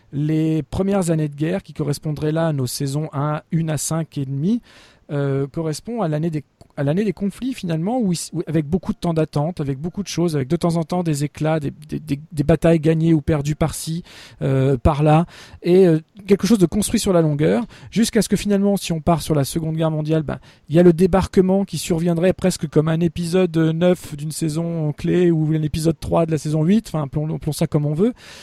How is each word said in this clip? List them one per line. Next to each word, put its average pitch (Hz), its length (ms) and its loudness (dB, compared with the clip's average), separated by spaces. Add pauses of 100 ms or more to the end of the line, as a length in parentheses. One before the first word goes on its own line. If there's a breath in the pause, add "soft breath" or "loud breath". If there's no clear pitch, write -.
(140 soft breath)
Les 156 500 0
premières 196 460 -2
années 156 200 0
de 143 60 -14
guerre, 165 280 -4
qui 147 100 -20
correspondraient 151 600 -4
là 165 160 0
à 156 40 0
nos 135 140 -2
saisons 147 440 -4
un, 151 300 -4 (100)
une 160 180 0
à 151 80 -2
cinq 160 400 -4
et 139 80 -4
demi, 151 360 -2 (500 soft breath)
euh, 139 360 -2
correspond 165 540 -6
à 180 60 -2
l'année 151 220 -2
des 151 140 -6 (340)
à 143 60 -2
l'année 160 200 0
des 202 100 0
conflits, 226 400 -4
finalement, 175 460 -4
où 196 120 0
il 170 40 0
s-, - 180 -8
où, 160 140 -4
avec 151 200 0
beaucoup 190 260 -2
de - 40 -10
temps 175 160 -2
d'attente, 160 480 -2
avec 135 180 -4
beaucoup 175 240 -8
de - 40 -14
choses, 165 280 -2
avec 135 120 -2
de 156 80 -2
temps 170 200 0
en 170 80 0
temps 180 200 -4
des 147 200 -2
éclats, 156 360 -2
des, 139 120 -6
des, - 280 -10
des, 143 200 -6 (120)
des 147 120 -2
batailles 165 360 4
gagnées 160 340 2
ou 156 80 4
perdues 151 340 -2
par-ci, 160 480 -4 (380 loud breath)
euh, 135 360 2
par-là, 151 480 4 (380 loud breath)
et, 180 240 6
euh, 160 120 4 (280)
quelque 196 200 2
chose 214 120 4
de 175 60 4
construit 208 340 0
sur 196 140 0
la 170 80 6
longueur, 160 440 2 (260 loud breath)
jusqu'à 220 300 0
ce - 80 0
que 208 60 0
finalement, 202 420 0
si - 140 -6
on 160 100 -6
part 165 200 2
sur 160 140 -2
la 143 80 2
Seconde 160 320 -4
Guerre 160 160 -2
mondiale, 156 320 -2
ben, 131 160 -8 (300 soft breath)
il 143 60 2
y 170 40 6
a 180 40 8
le 175 100 10
débarquement 185 720 2
qui 170 120 -10
surviendrait 170 560 0
presque 175 340 -2
comme 151 200 2
un 165 120 0
épisode 170 580 0
neuf 165 580 2
d'une 151 160 -8
saison 160 600 -4
clé 170 400 2
ou 156 220 0
un 156 80 0
épisode 160 380 -2
trois 170 260 0
de 160 60 -4
la 160 60 0
saison 151 260 -2
huit, 208 240 2
enfin, 156 160 -4
appelons, 156 320 -6
appelons 147 180 -6
ça 160 140 -2
comme 147 180 0
on 147 80 -2
veut, 208 200 0 (300 loud breath)